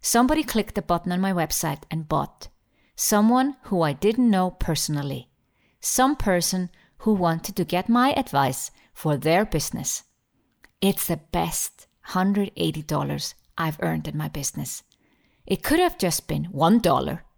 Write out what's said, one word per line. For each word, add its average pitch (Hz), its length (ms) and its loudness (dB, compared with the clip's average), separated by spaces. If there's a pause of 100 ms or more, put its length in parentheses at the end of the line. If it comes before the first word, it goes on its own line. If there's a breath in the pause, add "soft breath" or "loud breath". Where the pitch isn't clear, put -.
Somebody 262 420 4
clicked 214 320 -2
the 196 80 -2
button 175 280 -2
on 180 100 0
my 190 120 0
website 156 580 -2
and 156 180 -6
bought. - 400 -4 (480)
Someone 247 680 2
who 185 160 0
I 151 140 2
didn't 233 360 2
know 185 200 2
personally. 143 800 -4 (500)
Some 262 360 2
person 180 520 0 (300 soft breath)
who 220 160 2
wanted 175 420 0
to 185 80 0
get 180 240 -2
my 247 240 4
advice 139 580 -2 (220 soft breath)
for 151 240 -2
their 160 300 2
business. - 580 -4 (760)
It's 196 240 2
the 160 140 -2 (120)
best - 540 -4 (160)
hundred 196 540 0
eighty 156 260 -2
dollars 147 520 -4 (220)
I've 156 240 -4
earned 160 280 -4
in 151 80 -8
my 151 120 -4
business. 143 540 -8 (640)
It - 160 -2
could 320 180 2
have 349 180 0
just - 300 -2
been 151 160 -2
one 170 340 4
dollar. 147 460 0 (140)